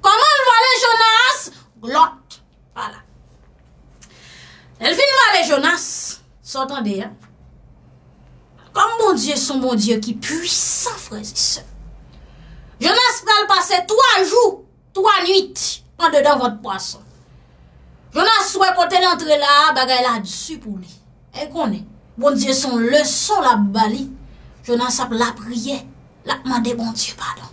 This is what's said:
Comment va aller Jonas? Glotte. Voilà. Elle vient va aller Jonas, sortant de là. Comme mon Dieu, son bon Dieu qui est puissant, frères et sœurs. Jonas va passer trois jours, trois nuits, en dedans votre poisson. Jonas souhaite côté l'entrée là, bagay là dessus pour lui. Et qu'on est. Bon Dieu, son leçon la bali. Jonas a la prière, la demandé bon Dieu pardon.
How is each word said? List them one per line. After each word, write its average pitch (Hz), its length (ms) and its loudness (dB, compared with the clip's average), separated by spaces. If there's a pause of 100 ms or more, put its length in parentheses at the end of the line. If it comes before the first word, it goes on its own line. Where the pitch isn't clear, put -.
Comment 392 160 4
va 523 420 4
aller 494 220 2
Jonas? 453 760 2 (240)
Glotte. 302 600 -2 (320)
Voilà. - 240 -12 (1800)
Elle 269 160 -2
vient 508 80 2
va 494 360 4
aller 339 100 0
Jonas, 311 720 -2 (220)
sortant 269 400 -8
de 202 180 -4
là. - 100 -10 (1600)
Comme 427 180 0 (160)
mon 370 80 2
Dieu, 285 220 -2
son 269 220 -2
bon 254 160 -2
Dieu 214 240 0
qui 220 140 -6
est - 20 -6
puissant, - 760 -2
frères - 300 -10
et 208 40 -14
sœurs. - 400 -4 (1160)
Jonas 453 440 0
va 427 300 2
passer 370 200 0 (120)
trois 440 380 4
jours, 440 400 2 (280)
trois 381 320 2
nuits, - 600 -2 (140)
en 330 100 2
dedans 277 300 4
votre 233 220 -4
poisson. - 400 -10 (1120)
Jonas 415 360 2
souhaite 381 280 2
côté 349 240 2
l'entrée 320 380 2
là, 285 360 4
bagay 254 280 0
là 254 180 0
dessus - 380 -10
pour 202 200 -14
lui. 180 120 -18 (500)
Et 302 80 -8
qu'on 294 240 -4
est. - 120 -8 (340)
Bon 277 140 2
Dieu, 247 200 -2
son 262 240 -2
leçon 294 640 2
la 240 160 2
bali. 214 540 -2 (540)
Jonas 240 360 -2
a 226 140 -6
la 233 180 0
prière, 240 500 -8 (420)
la - 140 -6
demandé 240 360 -2
bon 226 180 -6
Dieu - 240 -6
pardon. - 360 -12